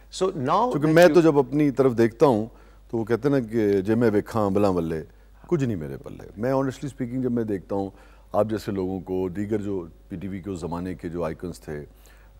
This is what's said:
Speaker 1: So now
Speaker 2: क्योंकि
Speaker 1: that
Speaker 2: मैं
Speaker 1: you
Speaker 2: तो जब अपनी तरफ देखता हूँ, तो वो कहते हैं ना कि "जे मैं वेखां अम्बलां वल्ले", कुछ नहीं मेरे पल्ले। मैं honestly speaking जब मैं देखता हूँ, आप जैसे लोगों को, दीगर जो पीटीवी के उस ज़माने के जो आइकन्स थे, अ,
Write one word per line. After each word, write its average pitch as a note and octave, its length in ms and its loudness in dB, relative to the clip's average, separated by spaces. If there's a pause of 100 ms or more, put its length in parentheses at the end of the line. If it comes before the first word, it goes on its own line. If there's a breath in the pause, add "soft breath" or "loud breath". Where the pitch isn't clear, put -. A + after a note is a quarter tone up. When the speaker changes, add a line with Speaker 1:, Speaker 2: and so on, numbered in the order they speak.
(120)
Speaker 1:
So - 120 -6
now F3+ 480 0
Speaker 2:
क्योंकि D3 80 -2
Speaker 1:
that D#3 140 2
Speaker 2:
मैं E3+ 120 10
Speaker 1:
you D#3+ 80 6
Speaker 2:
तो F3 80 8
जब D#3 160 6
अपनी C#3+ 340 2
तरफ C3 200 4
देखता A2+ 340 2
हूँ, A2+ 260 2 (400 soft breath)
तो A#2 60 -4
वो A2+ 60 -2
कहते A2+ 260 -2
हैं C#3 60 2
ना A#2+ 120 -2
कि G#2 340 2
"जे A2 140 0
मैं A#2+ 140 4
वेखां G#2 360 0
अम्बलां G2 280 2
वल्ले", E2 260 -2 (500 soft breath)
कुछ D3+ 140 0
नहीं A2+ 140 -2
मेरे C#2 200 -8
पल्ले। - 440 -16
मैं B2+ 100 -2
honestly C3+ 340 -2
speaking B2+ 380 -6
जब B2 80 -2
मैं A#2 140 0
देखता G2+ 300 -6
हूँ, G2 160 -4 (440 soft breath)
आप G#2+ 140 2
जैसे G#2+ 220 -6
लोगों F#2+ 280 -4
को, F#2 300 -4
दीगर G#2 280 -4
जो G2 320 -6 (200)
पीटीवी F#2+ 320 -10
के F#2 80 -12
उस F2+ 120 -8
ज़माने E2+ 340 -8
के F2 140 -10
जो E2+ 140 -6
आइकन्स E2 360 -8
थे, D2+ 220 -10
अ, C#2 60 -16 (520 soft breath)